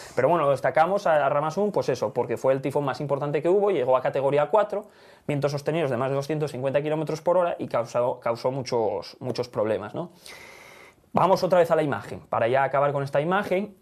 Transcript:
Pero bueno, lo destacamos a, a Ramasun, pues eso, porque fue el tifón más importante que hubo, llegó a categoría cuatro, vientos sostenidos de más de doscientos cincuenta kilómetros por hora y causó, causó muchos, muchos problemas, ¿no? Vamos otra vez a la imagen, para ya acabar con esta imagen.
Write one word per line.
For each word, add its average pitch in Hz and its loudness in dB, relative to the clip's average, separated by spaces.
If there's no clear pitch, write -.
Pero 127 2
bueno, 165 2
lo 143 4
destacamos 160 2
a, 147 4
a - 2
Ramasun, 156 0
pues - 0
eso, 117 -2
porque 117 -2
fue 135 2
el 139 -2
tifón 147 -2
más - -4
importante 143 -2
que 170 0
hubo, 202 4
llegó 127 2
a 127 0
categoría 143 2
cuatro, 208 0
vientos 143 0
sostenidos 147 -2
de 120 -2
más 135 -2
de 135 -2
doscientos 147 -4
cincuenta 135 -2
kilómetros 156 -4
por 175 2
hora 175 0
y 147 -6
causó, 123 -2
causó 117 -2
muchos, 113 -4
muchos 123 -6
problemas, 104 -4
¿no? - -8
Vamos 180 4
otra 180 6
vez 165 4
a 160 4
la 156 4
imagen, 104 -6
para 117 0
ya 131 2
acabar 139 2
con 139 -2
esta 139 0
imagen. 190 -2